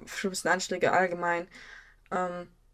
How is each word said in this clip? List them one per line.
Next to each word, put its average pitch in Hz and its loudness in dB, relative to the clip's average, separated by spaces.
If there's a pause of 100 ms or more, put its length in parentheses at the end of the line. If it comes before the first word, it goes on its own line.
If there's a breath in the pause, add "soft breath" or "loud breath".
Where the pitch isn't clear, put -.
Schlimmsten - -4
Anschläge 180 2
allgemein. 175 2 (640 loud breath)
Ähm, 180 -2 (260)